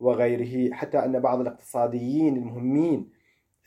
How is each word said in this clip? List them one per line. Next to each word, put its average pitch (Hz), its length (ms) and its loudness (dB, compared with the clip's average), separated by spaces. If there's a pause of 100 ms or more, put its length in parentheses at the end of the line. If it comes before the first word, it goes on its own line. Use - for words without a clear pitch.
وغيره، 120 760 2
حتى - 240 -4
أن 131 220 0
بعض 127 200 0
الاقتصاديين 123 960 0
المهمين، 123 720 0 (560)